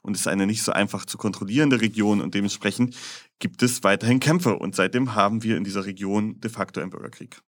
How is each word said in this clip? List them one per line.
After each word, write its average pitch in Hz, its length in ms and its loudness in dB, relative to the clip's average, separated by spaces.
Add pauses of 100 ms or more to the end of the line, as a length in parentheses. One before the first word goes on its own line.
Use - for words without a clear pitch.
und 101 120 -4
ist - 140 -2
eine 98 180 2
nicht 107 160 -2
so - 100 0
einfach 101 340 -2
zu - 100 -10
kontrollierende 113 640 0
Region 107 400 2
und 71 140 -4
dementsprechend 101 640 -2 (420)
gibt - 240 -2
es 123 200 2
weiterhin 110 380 4
Kämpfe 147 360 2
und - 180 -6
seitdem 110 400 0
haben 107 280 2
wir 110 140 0
in 98 80 -2
dieser 98 220 -6
Region 101 540 -4
de 113 100 -6
facto 104 300 -6
einen 90 100 -8
Bürgerkrieg. - 580 -16